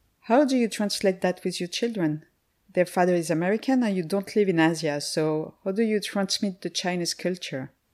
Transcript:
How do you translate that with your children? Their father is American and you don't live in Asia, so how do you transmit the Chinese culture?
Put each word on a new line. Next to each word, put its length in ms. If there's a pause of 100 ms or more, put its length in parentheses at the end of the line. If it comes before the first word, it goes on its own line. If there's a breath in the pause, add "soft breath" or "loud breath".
(280)
How 160
do 140
you 100
translate 540
that 240
with 160
your 80
children? 560 (480)
Their 120
father 300
is 140
American 520
and 140
you 80
don't 320
live 140
in 100
Asia, 400
so 540 (100)
how 80
do 120
you 180
transmit 580
the 100
Chinese 440
culture? 580 (220)